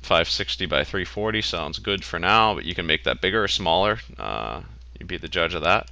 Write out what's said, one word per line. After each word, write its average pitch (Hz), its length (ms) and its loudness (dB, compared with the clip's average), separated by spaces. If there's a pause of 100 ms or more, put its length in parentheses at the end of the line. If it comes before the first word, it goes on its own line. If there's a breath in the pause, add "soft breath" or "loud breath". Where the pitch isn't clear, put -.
Five 82 260 4
sixty - 380 -2
by 76 180 2
three 95 200 -2
forty 107 380 -2
sounds 80 360 -4
good 98 260 -2
for - 140 -4
now, 107 360 4
but 78 100 -4
you 87 100 -4
can 90 120 -4
make 78 180 2
that - 160 0
bigger 104 240 2
or 98 40 0
smaller. 98 500 2 (200)
Uh, 53 440 -6 (360)
you'd 87 100 -12
be 90 80 -6
the 80 120 -6
judge 85 260 0
of 82 80 -2
that. 92 300 2